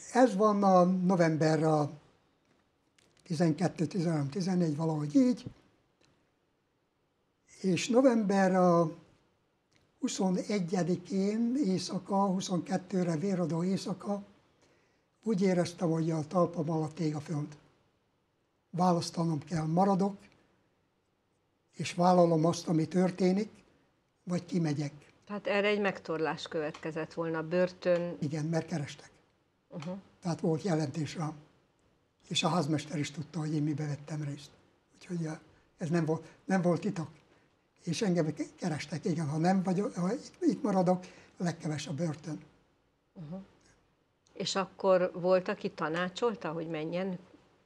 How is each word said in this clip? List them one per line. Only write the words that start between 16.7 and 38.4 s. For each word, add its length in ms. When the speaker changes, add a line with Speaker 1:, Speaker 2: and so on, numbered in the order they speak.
Speaker 1:
alatt 280
ég 160
a 60
föld. 360
Választanom 680
kell, 260
maradok, 520
és 160
vállalom 500
azt, 240
ami 200
történik, 640
vagy 200
kimegyek. 480
Speaker 2:
Tehát 200
erre 220
egy 120
megtorlás 680
következett 680
volna, 280
börtön. 800
Speaker 1:
Igen, 240
mert 220
kerestek. 440
Speaker 2:
Aha. 280
Speaker 1:
Tehát 180
volt 220
jelentés 540
rám. 180
És 140
a 60
házmester 500
is 120
tudta, 280
hogy 160
én 80
miben 240
vettem 360
részt. 280
Úgyhogy, 320
eh, 120
ez 140
nem 140
volt, 220
nem 180
volt 180
titok. 280
És 200
engem 320
ke-, 220